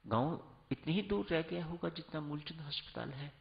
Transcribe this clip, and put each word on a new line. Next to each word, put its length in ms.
गांव 480
इतनी 220
ही 80
दूर 240
रह 160
गया 220
होगा 240
जितना 320
मूलचंद 400
अस्पताल 500
है। 300